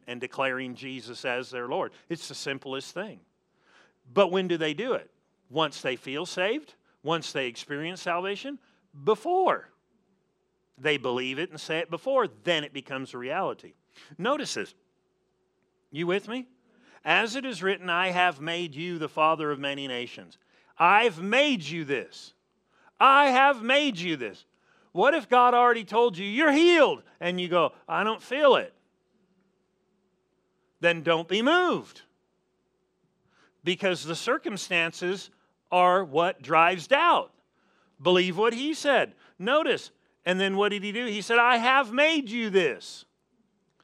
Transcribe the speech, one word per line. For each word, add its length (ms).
and 140
declaring 540
Jesus 500
as 240
their 180
Lord. 260
It's 180
the 80
simplest 580
thing. 280
But 160
when 180
do 100
they 160
do 200
it? 180
Once 320
they 140
feel 300
saved? 500
Once 280
they 140
experience 560
salvation? 560
Before 640
they 220
believe 400
it 140
and 100
say 160
it 140
before, 360
then 360
it 100
becomes 400
a 40
reality. 580
Notice 380
this. 180
You 160
with 200
me? 200
"As 320
it 100
is 160
written, 300
I 180
have 320
made 320
you 240
the 100
father 440
of 80
many 280
nations." 520
I've 420
made 400
you 240
this. 480
I 280
have 340
made 380
you 160
this. 320
What 220
if 160
God 240
already 300
told 340
you, 80
"You're 280
healed," 500
and 200
you 100
go, 260
"I 160
don't 200
feel 320
it"? 180
Then 240
don't 240
be 160
moved, 580
because 420
the 100
circumstances 1120
are 340
what 360
drives 460
doubt. 460
Believe 360
what 160
he 200
said. 400
Notice, 540
and 160
then 160
what 140
did 140
he 100
do? 120
He 160
said, 180
"I 180
have 340
made 380
you 200
this." 540